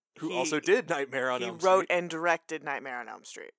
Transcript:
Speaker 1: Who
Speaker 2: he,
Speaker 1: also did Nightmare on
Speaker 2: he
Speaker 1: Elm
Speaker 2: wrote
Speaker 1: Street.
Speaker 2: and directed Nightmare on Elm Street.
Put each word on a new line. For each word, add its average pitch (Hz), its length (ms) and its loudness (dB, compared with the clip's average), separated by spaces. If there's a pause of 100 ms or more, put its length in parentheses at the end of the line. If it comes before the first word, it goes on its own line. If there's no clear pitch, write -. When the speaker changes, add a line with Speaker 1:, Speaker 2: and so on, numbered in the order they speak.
(200)
Speaker 1:
Who 160 100 -6
Speaker 2:
he, 180 80 -6
Speaker 1:
also 156 220 0
did 185 300 4
Nightmare 135 400 -2
on 123 120 0
Speaker 2:
he 120 60 -4
Speaker 1:
Elm - 120 -10
Speaker 2:
wrote 185 260 6
Speaker 1:
Street. 175 120 0
Speaker 2:
and 175 120 -2
directed 165 540 -2
Nightmare 135 360 -6
on 113 100 -10
Elm 101 160 -16
Street. - 340 -16